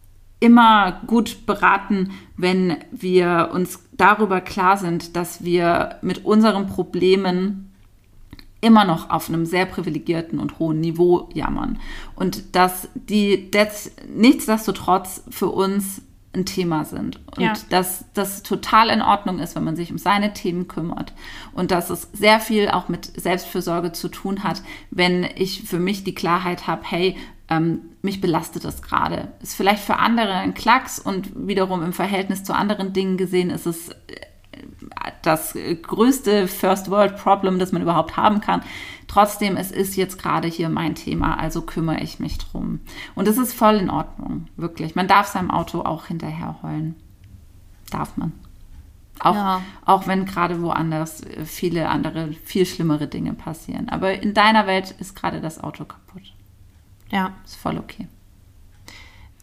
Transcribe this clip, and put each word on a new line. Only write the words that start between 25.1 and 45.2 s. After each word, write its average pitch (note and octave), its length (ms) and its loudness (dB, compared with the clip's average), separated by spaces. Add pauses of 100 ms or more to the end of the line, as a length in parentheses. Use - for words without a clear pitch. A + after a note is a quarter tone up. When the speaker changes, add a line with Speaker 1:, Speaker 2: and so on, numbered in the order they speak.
Speaker 1:
ich F#3 260 -4
für F3 160 -4
mich G3 240 -2
die F#3 100 -6
Klarheit F3 540 -2
habe, E3 160 -2
hey, F3+ 320 0 (320)
ähm, D#3+ 320 2 (220)
mich G3 180 -4
belastet E3 460 -2
das - 160 -8
gerade. - 480 -2 (120)
Ist - 140 -12
vielleicht G3+ 280 2
für - 140 0
andere A3 360 2
ein F#3 220 -2
Klacks B3+ 440 0
und F#3+ 300 -6 (180)
wiederum F#3+ 360 0
im F3 100 -4
Verhältnis F#3+ 500 -2
zu F3+ 100 -4
anderen G3+ 380 0
Dingen F#3+ 240 0
gesehen F3+ 340 0
ist D#3+ 160 -6
es, E3+ 240 -6
äh, - 40 -18 (1300)
das - 340 0 (260)
größte G#3 640 2
First F#3+ 420 0
World G3 280 4
Problem, G3 420 2
das F#3 120 -2
man F3 100 0
überhaupt E3 360 0
haben G#3 240 4
kann. - 200 0 (460)
Trotzdem, G#3 500 2
es - 140 -6
ist F#3+ 240 -2
jetzt F#3+ 220 -2
gerade D#3+ 300 -2
hier E3 220 -2
mein D#3+ 260 -2
Thema, - 420 -2
also D#3+ 240 -4
kümmere D#3+ 400 -4
ich - 180 -10
mich D#3+ 200 -6
drum. F3 400 -8 (340)
Und F#3+ 140 0
es G#3+ 100 2
ist B3 160 -2
voll G#3+ 220 4
in F#3+ 160 0
Ordnung, - 640 -6
wirklich. D#3+ 400 -8
Man F#3 120 0
darf G3+ 200 4